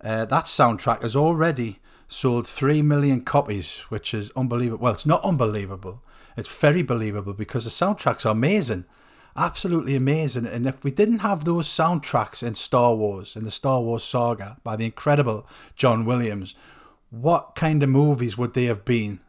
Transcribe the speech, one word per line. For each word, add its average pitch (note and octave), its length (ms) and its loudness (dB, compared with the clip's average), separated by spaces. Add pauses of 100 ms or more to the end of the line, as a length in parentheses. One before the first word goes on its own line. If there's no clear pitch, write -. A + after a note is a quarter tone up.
uh, A2 220 -2
that C3+ 200 0
soundtrack A#2 580 2
has A#2 120 -4
already D3+ 640 0 (280)
sold A#2+ 400 0
three D3 340 0
million C#3+ 400 4
copies, A2 580 -2 (100)
which - 240 -6
is G2+ 220 -6
unbelievable. A#2+ 480 -2
Well, A#2+ 100 2
it's - 120 -8
not D3+ 180 2
unbelievable. G#2 760 -2 (340)
It's - 140 -8 (100)
very D3+ 220 4
believable G#2+ 520 -4
because A2 300 -6
the A2+ 60 -8
soundtracks - 560 0
are A2+ 40 4
amazing. A#2 560 0 (520)
Absolutely E3 580 0
amazing. C3 520 0
And A#2+ 200 -4
if - 160 -4
we C#3 80 0
didn't G#3+ 280 2
have F#3+ 260 -2
those E3+ 220 0
soundtracks D#3+ 720 0
in A#2+ 140 -4
Star A#2+ 380 2
Wars, G2+ 420 -4
in A2 80 -10
the G#2+ 80 -8
Star C3 300 0
Wars A#2 220 -2
saga, A#2 600 -2
by A2+ 120 -6
the A2+ 100 -2
incredible A#2+ 600 0 (280)
John A2+ 300 2
Williams, A2 500 -2 (560)
what C#3 420 0
kind D#3 300 2
of C3+ 60 4
movies C3 460 4
would A#2+ 200 -2
they B2 100 2
have G#2+ 180 -2
been? G#2+ 460 0